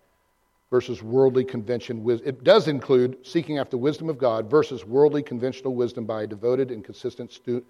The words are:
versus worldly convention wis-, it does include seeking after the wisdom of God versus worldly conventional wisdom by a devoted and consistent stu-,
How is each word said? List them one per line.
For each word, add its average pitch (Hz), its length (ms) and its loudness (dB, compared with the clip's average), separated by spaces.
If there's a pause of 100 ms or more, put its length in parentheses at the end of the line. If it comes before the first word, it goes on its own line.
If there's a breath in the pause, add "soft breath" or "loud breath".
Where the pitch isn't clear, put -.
(720)
versus 120 320 0
worldly 127 400 4
convention 117 600 -6
wis-, 117 220 0
it 131 180 -6
does 180 240 6
include 131 560 2
seeking 151 360 -4
after 127 120 -6
the 131 60 -2
wisdom 151 320 -2
of 147 80 -6
God 113 320 0
versus 151 340 2
worldly 139 380 4
conventional 127 540 -6
wisdom 120 300 -2
by 110 180 -4
a 107 40 -4
devoted 123 440 -2
and 107 120 -10
consistent 117 480 -12
stu-, 120 380 -6